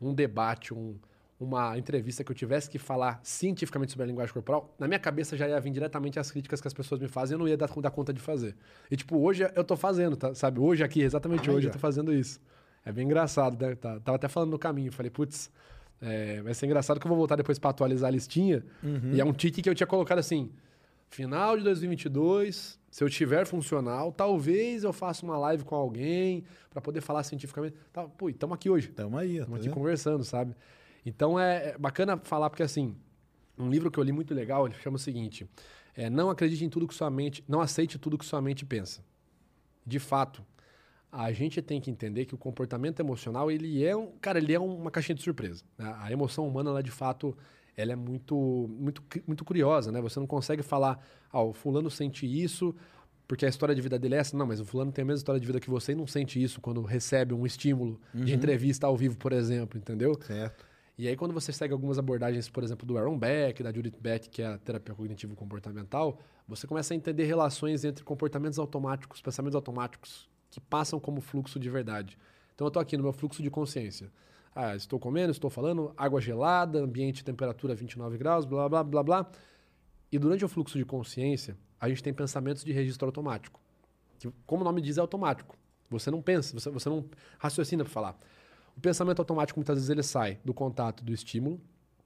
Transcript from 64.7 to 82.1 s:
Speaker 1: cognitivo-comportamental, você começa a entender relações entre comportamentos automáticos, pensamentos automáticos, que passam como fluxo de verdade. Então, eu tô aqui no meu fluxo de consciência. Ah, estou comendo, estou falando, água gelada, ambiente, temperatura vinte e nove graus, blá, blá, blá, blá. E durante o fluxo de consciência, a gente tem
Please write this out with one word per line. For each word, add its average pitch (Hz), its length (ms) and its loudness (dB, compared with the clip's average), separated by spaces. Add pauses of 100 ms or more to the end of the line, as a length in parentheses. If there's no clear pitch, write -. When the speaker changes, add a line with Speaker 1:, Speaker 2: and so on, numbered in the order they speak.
Speaker 1:
cognitivo-comportamental, 104 1200 -6 (280)
você 110 200 -12
começa 151 260 -4
a 170 40 0
entender 156 280 0
relações 151 600 2
entre 143 200 -4
comportamentos 147 540 -2
automáticos, 139 640 -4
pensamentos 135 340 -4
automáticos, 123 720 -6 (240)
que - 80 -18
passam 151 400 -2
como 143 200 -4
fluxo 139 380 -6
de 123 100 -4
verdade. 107 480 -4 (380)
Então, 143 100 -4
eu 147 60 0
tô 170 80 0
aqui 156 180 0
no 135 60 0
meu 135 100 2
fluxo 147 300 -6
de 143 80 -2
consciência. 120 640 -6 (420)
Ah, 113 220 -2
estou 127 240 -6
comendo, 165 320 0
estou 135 180 -2
falando, 156 460 -2
água 139 240 2
gelada, 156 580 2
ambiente, 135 460 -2
temperatura 127 500 -4
vinte 117 200 -10
e 120 40 -10
nove 117 180 -6
graus, 156 280 2
blá, 139 240 0
blá, 160 160 4
blá, 147 180 2
blá. 180 280 4 (840)
E 143 40 2
durante 170 280 4
o 180 40 0
fluxo 147 300 -2
de 127 60 0
consciência, 127 720 -2 (240)
a 120 80 0
gente 131 160 -2
tem 139 100 -2